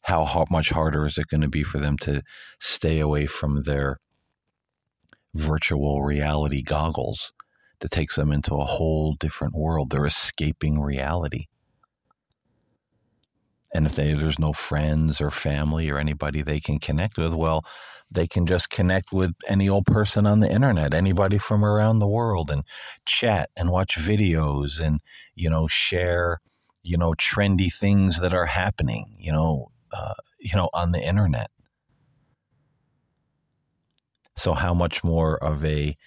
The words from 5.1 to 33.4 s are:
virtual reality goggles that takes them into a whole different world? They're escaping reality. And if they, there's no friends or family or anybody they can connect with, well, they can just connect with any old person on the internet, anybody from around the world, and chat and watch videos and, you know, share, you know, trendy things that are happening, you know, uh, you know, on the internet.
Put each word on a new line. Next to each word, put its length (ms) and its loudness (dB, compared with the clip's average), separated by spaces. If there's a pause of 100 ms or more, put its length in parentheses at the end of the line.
virtual 680 0
reality 600 0
goggles 680 -4 (480)
that 100 -6
takes 260 -2
them 160 2
into 220 -2
a 100 -2
whole 560 0
different 340 -6
world? 360 -2
They're 160 0
escaping 720 -2
reality. 640 -4 (2250)
And 100 4
if 120 0
they, 180 2
there's 240 0
no 160 2
friends 680 0
or 100 0
family 600 -2
or 80 0
anybody 420 -2
they 180 -2
can 200 -2
connect 400 -2
with, 160 0
well, 320 0 (440)
they 160 0
can 200 0
just 240 0
connect 420 0
with 220 0 (120)
any 220 2
old 160 2
person 420 4
on 140 6
the 100 4
internet, 440 2
anybody 420 4
from 260 2
around 360 4
the 80 2
world, 440 0
and 140 -2 (400)
chat 540 0
and 120 0
watch 280 0
videos 840 2
and, 200 0 (340)
you 160 -2
know, 180 2
share, 720 0 (420)
you 140 -2
know, 160 2
trendy 580 2
things 500 2
that 120 0
are 140 2
happening, 720 -2
you 120 -6
know, 400 0 (220)
uh, 220 -8 (240)
you 180 -4
know, 180 2
on 180 0
the 80 0
internet. 500 0 (2750)